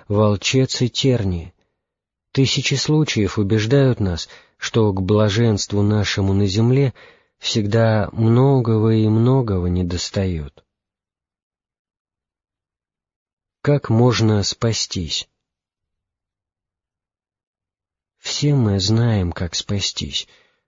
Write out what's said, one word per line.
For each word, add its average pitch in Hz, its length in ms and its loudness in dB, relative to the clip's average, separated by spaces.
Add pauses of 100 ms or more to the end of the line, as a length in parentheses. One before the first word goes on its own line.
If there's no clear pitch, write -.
волчец 107 760 0
и 120 80 0
тернии. 98 640 -2 (760)
Тысячи 135 440 0
случаев 135 640 0
убеждают 110 600 2
нас, 90 280 -4 (300)
что 107 340 0
к 95 80 -4
блаженству 104 840 0
нашему 101 520 0
на 101 120 2
земле 120 460 2 (460)
всегда 110 720 0
многого 117 800 2
и 110 180 2
многого 110 600 2
недостает. 90 920 -4 (3000)
Как 143 280 0
можно 110 540 2
спастись? - 840 -6 (3000)
Все - 360 -2
мы 107 240 2
знаем, 104 540 0
как - 240 -8
спастись, - 720 -8 (400)